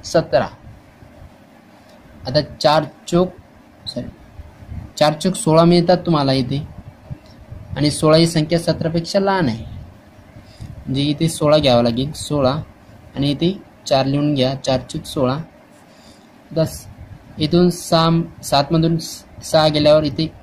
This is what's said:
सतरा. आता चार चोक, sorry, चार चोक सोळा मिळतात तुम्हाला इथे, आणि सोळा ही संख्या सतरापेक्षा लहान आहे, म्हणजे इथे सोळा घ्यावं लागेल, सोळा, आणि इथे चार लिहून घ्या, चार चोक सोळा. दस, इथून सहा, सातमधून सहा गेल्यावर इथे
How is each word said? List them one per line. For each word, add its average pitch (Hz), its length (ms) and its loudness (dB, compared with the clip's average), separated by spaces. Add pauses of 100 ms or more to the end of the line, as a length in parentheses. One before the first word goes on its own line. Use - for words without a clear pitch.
सतरा. 151 420 0 (1800)
आता 139 140 2 (120)
चार 156 300 2 (240)
चोक, 180 260 0 (540)
sorry, - 200 -10 (920)
चार 151 160 2
चोक 175 220 -2
सोळा 160 280 4
मिळतात 175 420 4
तुम्हाला 143 280 0
इथे, 135 320 -2 (1120)
आणि 143 140 0
सोळा 156 260 4
ही 165 100 4
संख्या 165 320 -2
सतरापेक्षा 165 600 -2
लहान 190 280 0
आहे, 107 180 -6 (1120)
म्हणजे 135 240 -4
इथे 147 280 0
सोळा 151 280 2
घ्यावं 123 260 4
लागेल, 123 300 -2
सोळा, 139 380 -2 (640)
आणि 139 160 -2
इथे 165 200 0 (360)
चार 135 180 2
लिहून 143 280 0
घ्या, 131 220 0
चार 131 260 -2
चोक - 240 -10
सोळा. 135 320 -2 (1120)
दस, 160 340 -4 (520)
इथून 175 320 2
सहा, 165 400 0 (340)
सातमधून 160 540 2
सहा - 680 -2
गेल्यावर 151 360 4
इथे 156 240 -4 (160)